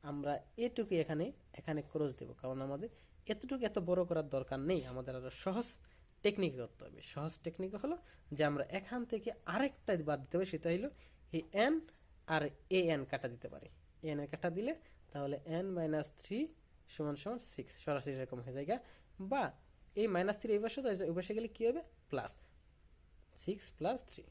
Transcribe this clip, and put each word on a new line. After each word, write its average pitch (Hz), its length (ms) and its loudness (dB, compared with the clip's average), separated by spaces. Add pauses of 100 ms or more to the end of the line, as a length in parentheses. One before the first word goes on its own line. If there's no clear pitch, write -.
(100)
আমরা 143 220 -2 (320)
এটুকু 233 280 0 (100)
এখানে, 156 240 2 (320)
এখানে 151 220 -2 (100)
ক্রস 147 280 2
দেব, 123 120 -10 (100)
কারণ 131 260 -2
আমাদের 143 220 -4 (440)
এতটুকু 247 380 -2
এত 208 60 -2 (120)
বড় 180 200 6
করার 160 180 2 (100)
দরকার 135 240 -2 (100)
নেই, 180 100 6 (120)
আমাদের 127 280 -4
আরো 127 120 -8 (120)
সহজ 196 220 2 (580)
টেকনিক 202 360 4
করতে - 260 -10
হবে। - 140 -16 (140)
সহজ 156 180 -2 (120)
টেকনিক 185 280 -4 (100)
হলো 302 140 0 (400)
যে 147 140 4
আমরা 143 140 0 (140)
এখান 233 220 -4 (120)
থেকে 220 180 -2 (240)
আরেকটা 254 380 2 (160)
বাদ 147 140 2
দিতে 135 140 -12
হবে, 185 160 4
সেটা 165 220 0
হলো 226 160 0 (460)
এই 160 60 0 (220)
এন 294 100 6 (600)
আর 151 80 4 (340)
এ 185 40 8 (140)
এন 139 160 2
কাটা 135 240 -2
দিতে - 200 -12
পারি। - 140 -14 (360)
এ - 80 -2
এন 143 100 0
এর 139 100 -6
কাটা 160 240 0
দিলে 233 160 0 (400)
তাহলে 143 240 -2 (200)
এন 185 100 0 (100)
মাইনাস 151 320 2 (120)
থ্রি 208 180 -4 (560)
সমান 147 280 -2
সমান 233 160 -4 (160)
সিক্স, - 180 -8 (120)
সরাসরি 143 340 0
এরকম 127 260 -4
হয়ে 127 100 -6 (160)
যায়। 247 100 2 (500)
বা 269 120 2 (580)
এই 220 140 4
মাইনাস 190 260 4
থ্রি 226 160 -2
এই 208 80 4
পাশে 226 200 -2
যায়, 220 100 4 (160)
ওই 170 80 2
পাশে 185 180 -2
গেলে 226 200 -2
কী - 120 0
হবে? 302 140 4 (280)
প্লাস, 120 220 0 (1120)
সিক্স 202 200 0 (140)
প্লাস 220 200 2 (120)
থ্রি। - 200 -14